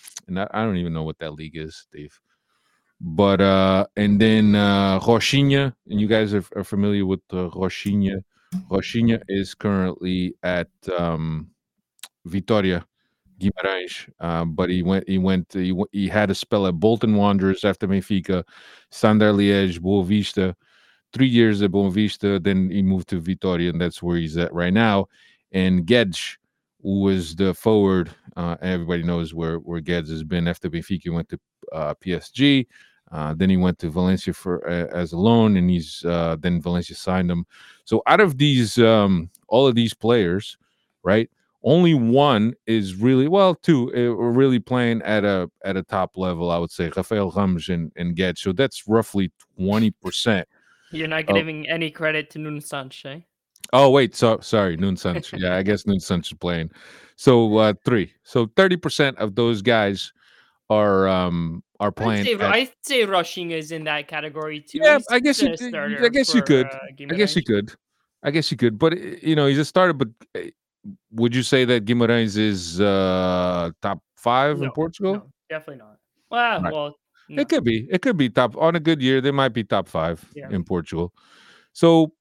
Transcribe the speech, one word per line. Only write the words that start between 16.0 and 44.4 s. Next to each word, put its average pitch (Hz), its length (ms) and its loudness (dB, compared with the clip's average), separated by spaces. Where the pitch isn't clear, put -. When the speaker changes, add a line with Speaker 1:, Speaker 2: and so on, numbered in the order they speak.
Speaker 1:
had 104 220 0
a 98 60 -2
spell 101 300 -2
at 87 140 -2
Bolton 110 360 2
Wanderers 98 500 2
after 98 220 -2
Benfica, 92 580 -2
Standard 107 420 4
Liège, 98 480 2
Boa 95 240 0
Vista, 95 500 -2
three 131 160 2
years 113 340 4
at 98 100 2
Boa 98 200 2
Vista, 101 480 0
then 95 300 0
he 98 120 -2
moved 95 280 0
to 92 100 -4
Vitória, 87 500 -2
and 82 120 -4
that's 85 200 -4
where 87 140 -2
he's 82 220 -4
at 87 160 -2
right 87 200 -2
now. 104 340 2
And 92 340 0
Guedes, 110 520 0
who 98 200 -2
was 92 340 0
the 95 180 0
forward, 95 600 2
uh, 85 260 -6
everybody 87 420 -4
knows 85 300 -4
where, 82 240 -6
where 85 220 -8
Guedes 80 300 -4
has 80 140 -8
been 85 240 -2
after 87 220 -6
Benfica. 82 340 -8
He 87 60 -8
went 82 200 -6
to, 76 100 -12
uh, 76 220 -6
P 92 200 -8
S 78 160 -8
G, 135 380 0
uh, 151 220 -6
then 95 160 0
he 95 80 4
went 90 220 0
to 85 100 -6
Valencia 90 440 -2
for, - 340 -6
uh, 87 260 -4
as 85 200 -6
a 82 40 -6
loan, 107 380 4
and 90 140 2
he's, 82 340 -4
uh, 85 360 -2
then 87 220 -2
Valencia 87 340 -6
signed 90 360 -2
him. 87 140 -4
So 110 200 0
out 160 140 4
of 165 180 2
these, 131 420 2
um, 101 500 4
all 135 200 4
of 120 80 2
these 117 180 0
players, 104 640 0
right, 107 260 2
only 165 320 4
one 120 600 4
is 101 300 -2
really, 131 340 2
well, 190 260 4
two, 131 400 0
uh, 120 240 -2
are 117 120 0
really 127 280 4